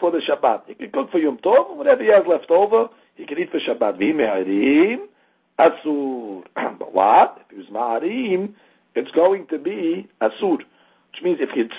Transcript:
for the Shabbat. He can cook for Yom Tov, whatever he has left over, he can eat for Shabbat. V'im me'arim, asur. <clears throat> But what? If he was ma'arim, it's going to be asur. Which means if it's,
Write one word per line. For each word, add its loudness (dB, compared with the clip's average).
for 0
the -2
Shabbat. 0
He -18
can -14
cook -6
for -2
Yom 0
Tov, 0
whatever 2
he 0
has 6
left -2
over, 2
he -16
can -8
eat -6
for -4
Shabbat. -2
V'im 0
me'arim, 0
asur. 0
<clears throat> -8
But -14
what? 4
If -20
he -20
was -18
ma'arim, -4
it's -6
going 2
to -6
be -6
asur. 0
Which -20
means -2
if -4
it's, -2